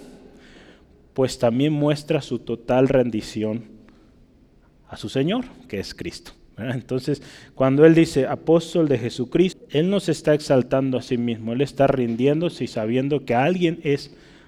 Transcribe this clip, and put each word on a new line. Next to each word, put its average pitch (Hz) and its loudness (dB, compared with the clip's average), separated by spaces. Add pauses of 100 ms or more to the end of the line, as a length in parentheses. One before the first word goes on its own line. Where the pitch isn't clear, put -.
(1160)
pues, 131 -2
también 127 2
muestra 147 0
su 123 -6
total 127 0
rendición 113 -2 (1200)
a - -16
su 110 -12
Señor, 175 -2 (220)
que 101 -8
es - -10
Cristo. - -16 (240)
¿Verdad? 123 -8
Entonces, 127 -6 (320)
cuando 135 4
él 165 10
dice, 156 2
"Apóstol 165 0
de 131 2
Jesucristo", 127 -2 (100)
él 165 0
no 196 0
se 175 -2
está 151 0
exaltando 135 0
a 120 -6
sí 123 -4
mismo, 117 -4
él 123 -2
está 139 0
rindiéndose 135 0
y 110 -8
sabiendo 131 -2
que 117 -2
alguien 165 0
es 143 -4 (340)